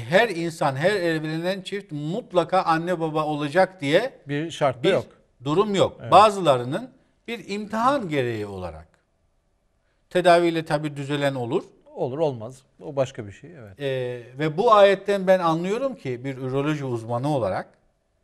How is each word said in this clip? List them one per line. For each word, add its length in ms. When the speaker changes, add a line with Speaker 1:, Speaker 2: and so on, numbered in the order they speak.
Speaker 1:
her 200
insan, 480
her 180
evlenen 680
çift 300
mutlaka 720
anne 380
baba 240
olacak 560
diye 380
Speaker 2:
Bir 220
şart 280
da 40
Speaker 1:
bir 100
Speaker 2:
yok. 140
Speaker 1:
durum 300
yok. 260
Speaker 2:
Evet. 120
Speaker 1:
Bazılarının 760
bir 200
imtihan 600
gereği 380
olarak. 420
Tedaviyle 540
tabii 320
düzelen 380
olur. 280
Speaker 2:
Olur 240
olmaz. 440
O 160
başka 300
bir 60
şey, 240
evet. 240
Speaker 1:
Ee, 420
ve 180
bu 180
ayetten 520
ben 120
anlıyorum 560
ki 300
bir 120
üroloji 480
uzmanı 520
olarak 320